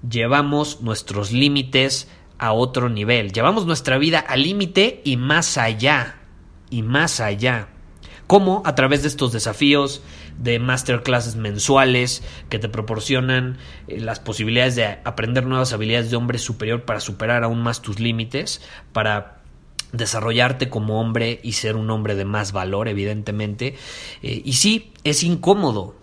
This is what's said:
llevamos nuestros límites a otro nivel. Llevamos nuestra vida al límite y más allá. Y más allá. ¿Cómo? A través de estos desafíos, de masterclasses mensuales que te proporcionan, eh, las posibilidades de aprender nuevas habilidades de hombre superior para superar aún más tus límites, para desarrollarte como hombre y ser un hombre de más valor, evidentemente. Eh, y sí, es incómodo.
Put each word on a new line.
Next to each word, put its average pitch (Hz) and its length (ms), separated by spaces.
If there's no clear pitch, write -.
llevamos 143 720
nuestros 104 500
límites 131 760
a 113 140
otro 123 360
nivel. 110 440
Llevamos 165 340
nuestra 143 320
vida 160 220
al 139 240
límite 196 600
y 131 140
más 151 400
allá. 120 640
Y 117 140
más 139 360
allá. 107 500
¿Cómo? 190 380
A 151 100
través 135 280
de 151 40
estos 135 240
desafíos, 139 680
de 120 220
masterclasses 120 800
mensuales 123 840
que 113 100
te 107 80
proporcionan, 127 920
eh, - 140
las 110 180
posibilidades 117 560
de 107 300
aprender 120 400
nuevas 131 260
habilidades 113 400
de 120 60
hombre 120 200
superior 113 460
para 107 160
superar 113 460
aún 117 180
más 117 180
tus 104 200
límites, 117 600
para 107 520
desarrollarte 117 720
como 107 320
hombre 113 420
y 113 120
ser 110 240
un 110 120
hombre 107 260
de 98 100
más 101 260
valor, 98 380
evidentemente. 104 880
Eh, 123 220
y 135 100
sí, 214 380
es 147 180
incómodo. 165 800